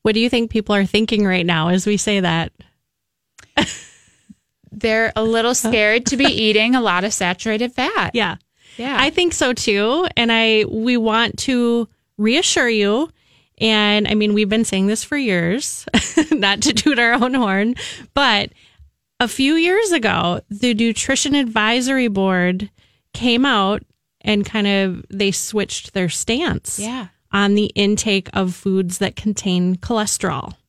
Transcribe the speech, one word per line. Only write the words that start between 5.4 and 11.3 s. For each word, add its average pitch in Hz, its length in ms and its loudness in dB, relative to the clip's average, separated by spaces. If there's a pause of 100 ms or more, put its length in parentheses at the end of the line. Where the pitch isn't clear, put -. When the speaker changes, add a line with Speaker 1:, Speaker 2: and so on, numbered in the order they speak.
Speaker 2:
scared 226 520 2
to 262 100 -2
be 277 80 4
Speaker 1:
<laughs> - 0 -
Speaker 2:
eating 220 500 2
a 254 60 2
lot 185 220 0
of 214 100 -4
saturated 214 600 -2
fat. 294 400 -2
Speaker 1:
Yeah. 208 220 -2 (420)
Speaker 2:
Yeah. 254 220 -4
Speaker 1:
I 269 100 2
think 349 240 0
so 254 200 0
too. 233 600 0
And 233 160 2
I, 220 380 2
we 240 280 0
want 226 420 0